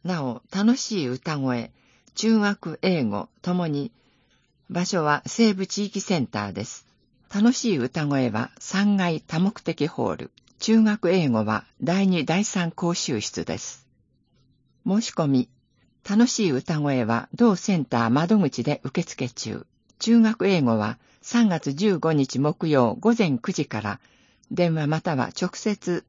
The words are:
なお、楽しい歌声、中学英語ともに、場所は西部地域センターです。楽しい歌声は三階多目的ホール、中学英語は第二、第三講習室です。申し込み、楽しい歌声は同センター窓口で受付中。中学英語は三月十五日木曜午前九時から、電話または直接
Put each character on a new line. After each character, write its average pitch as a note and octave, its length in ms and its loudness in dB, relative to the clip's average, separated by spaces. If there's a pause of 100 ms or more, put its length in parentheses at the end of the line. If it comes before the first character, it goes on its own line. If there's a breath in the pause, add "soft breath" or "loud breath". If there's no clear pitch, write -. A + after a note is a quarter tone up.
な E3+ 200 -2
お、 A#2+ 180 -6 (100)
楽 A3 260 4
し F#3+ 260 -4
い B2+ 40 -2
歌 C#3 300 -6
声、 B2 340 -4 (440 soft breath)
中 A3 240 2
学 G3+ 420 -2
英 E3+ 220 2
語 G2+ 260 -4 (120)
と F3+ 120 -2
も F3+ 140 0
に、 C#3+ 240 -4 (760)
場 F3 160 -4
所 F3 180 -2
は D3 220 0
西 A3 300 2
部 F#3+ 100 -6
地 G3+ 220 -6
域 G3 120 -8
セ F3+ 200 -2
ン A#2+ 80 -2
タ G#2 220 -6
ー G2 40 -12
で G2+ 120 -6
す。 - 200 -20 (480)
楽 A3 200 4
し A3+ 200 -2
い D3+ 60 0
歌 D3 260 -2
声 C3+ 240 0
は G#2+ 300 -4
三 G3+ 380 0
階 F3 220 0
多 - 200 -6
目 F#3+ 200 0
的 D3+ 280 -4
ホ G#2+ 240 -4
ー - 40 -4
ル、 - 160 -14 (280)
中 A3 220 4
学 G#3 280 2
英 F3 200 2
語 A2 140 2
は G#2+ 220 -2 (160)
第 F#3 240 0
二、 F3+ 180 2
第 F3 200 0
三 F3 260 -2
講 E3+ 240 -4
習 C3 260 -4
室 - 260 -6
で E2 120 -6
す。 - 300 -14 (1000)
申 G3+ 160 0
し - 100 -8
込 E3 140 -2
み、 C3+ 240 0 (580)
楽 A3+ 200 4
し A3 200 -2
い D3+ 40 2
歌 C#3+ 280 -2
声 C#3 240 0
は A#2 300 -2
同 A3+ 220 4
セ F#3 220 -2
ン C#3 80 0
タ A#2 220 0
ー - 40 0
窓 F3 260 2
口 C#3 260 0
で D3 200 -2
受 D3+ 180 -4
付 - 260 -8
中。 - 380 -10 (320)
中 A#3 220 4
学 A3 280 2
英 F3+ 140 4
語 A#2 160 4
は G#2+ 220 -4 (220 soft breath)
三 A#3 280 2
月 D3 240 -2
十 F#3 240 2
五 D#3+ 160 0
日 C3+ 260 0
木 D3+ 300 0
曜 B2 300 4
午 A#3 180 4
前 D3+ 220 2
九 - 120 -6
時 D3+ 140 -2
か G#2+ 160 -8
ら、 G2+ 180 -6 (520 soft breath)
電 F3 240 0
話 D3+ 100 -2
ま D#3 160 -2
た D#3+ 140 -2
は B2+ 140 -2
直 - 260 -6
接 F#3+ 540 -4